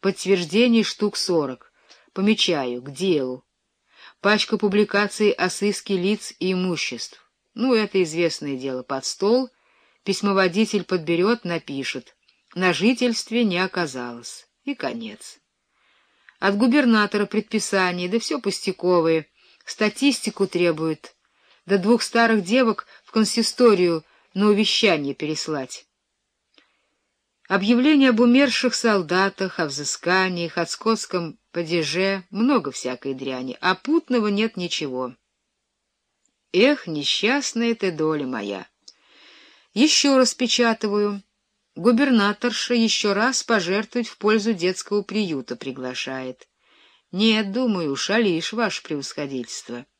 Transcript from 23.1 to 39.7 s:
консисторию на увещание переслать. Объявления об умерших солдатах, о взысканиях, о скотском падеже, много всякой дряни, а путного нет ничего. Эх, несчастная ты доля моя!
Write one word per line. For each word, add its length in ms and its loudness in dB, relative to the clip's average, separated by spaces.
консисторию 920 4
на 140 2
увещание 680 2
переслать. 720 -6
Объявления 640 4
об 100 4
умерших 540 4
солдатах, 880 0
о 60 0
взысканиях, 880 -2
о 100 -2
скотском 720 -4
падеже, 800 -2
много 400 0
всякой 420 -8
дряни, 480 -8
а 140 0
путного 540 0
нет 280 -2
ничего. 580 -6
Эх, 340 2
несчастная 880 -2
ты 160 -2
доля 360 -2
моя! 400 -6